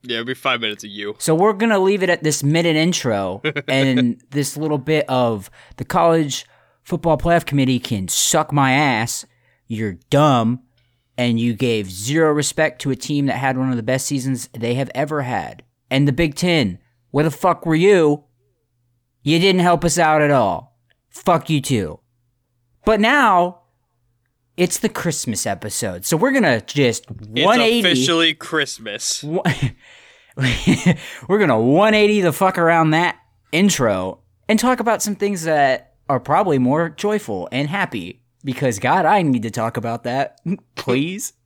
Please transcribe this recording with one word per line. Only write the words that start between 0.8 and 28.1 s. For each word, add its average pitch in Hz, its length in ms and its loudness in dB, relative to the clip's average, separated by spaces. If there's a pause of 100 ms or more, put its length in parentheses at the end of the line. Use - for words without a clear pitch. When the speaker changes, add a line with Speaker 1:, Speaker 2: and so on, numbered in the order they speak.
Speaker 1:
of 107 40 -14
you. 101 300 -10
Speaker 2:
So 160 160 0
we're 202 180 2
gonna 208 260 0
leave 190 240 2
it 185 60 0
at 170 140 0
this 156 200 -2
minute 160 320 2
intro 117 680 0 (120)
Speaker 1:
<laughs> 139 140 -6
Speaker 2:
and 131 500 0 (120)
this 143 260 -4
little 151 220 -2
bit 151 320 0
of 117 400 -2 (260)
the 120 80 -10
college 165 640 0 (360)
football 160 360 -2
playoff 170 260 2
committee 131 340 0
can 95 300 -4
suck - 420 0
my 139 220 2
ass. 127 540 0 (400)
You're 107 320 -6 (100)
dumb, 127 540 2 (560)
and 120 200 0
you 120 140 0
gave 107 380 -2
zero 143 420 0
respect 151 500 -2
to 143 80 -2
a 127 60 -2
team 143 300 -2
that 131 100 0
had 127 220 -2
one 131 120 -2
of 123 60 -2
the 113 60 -4
best 127 240 -2
seasons 131 480 -4
they 120 200 -4
have 131 200 -4
ever 147 280 -4
had. 98 420 -8 (260)
And 143 180 2
the 143 40 2
Big 151 220 0
Ten, 151 440 0 (320)
where 147 140 0
the 160 60 2
fuck 170 360 -2
were 160 80 2
you? 160 500 4 (1000)
You 160 160 2
didn't 185 220 4
help 170 240 2
us 170 140 0
out 156 240 4
at 147 80 2
all. 107 480 0 (320)
Fuck 165 400 0
you 151 100 2
too. 101 400 -4 (840)
But 214 140 2
now, 208 580 4 (1000)
it's - 220 0
the 220 100 -2
Christmas - 580 -6
episode, 98 580 -6
so 165 120 0
we're 247 160 0
gonna 165 300 2
just 127 440 -2 (280)
Speaker 1:
It's 151 100 0
Speaker 2:
one 233 160 4
eighty. 233 280 2
Speaker 1:
officially 160 460 2